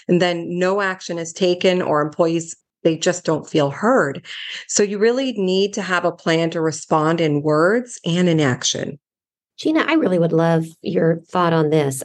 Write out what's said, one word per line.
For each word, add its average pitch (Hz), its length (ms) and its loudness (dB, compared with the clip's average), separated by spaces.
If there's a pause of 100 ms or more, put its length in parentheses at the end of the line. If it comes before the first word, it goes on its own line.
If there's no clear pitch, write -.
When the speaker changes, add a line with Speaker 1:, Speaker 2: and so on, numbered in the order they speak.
Speaker 1:
and 175 140 4
then 175 260 -2
no 180 320 -2
action 185 400 -6
is 165 140 -10
taken, 180 480 2
or 147 200 0
employees, 165 540 -2 (280)
they 165 140 2
just - 280 -2
don't 156 220 -2
feel 147 220 2
heard. 180 560 0 (420)
So - 140 -2
you 208 160 -2
really 240 360 0
need 196 420 0
to 202 80 -6
have 175 200 -2
a 170 80 0
plan 165 380 0
to 165 120 -4
respond 160 600 0
in 147 220 0
words 175 600 0
and 180 240 0
in 160 120 2
action. - 580 -2 (640)
Speaker 2:
Gina, 311 280 0
I 311 60 0
really 214 240 2
would 165 140 2
love 165 340 2 (160)
your 165 460 0
thought 175 260 0
on 156 160 2
this. 139 360 0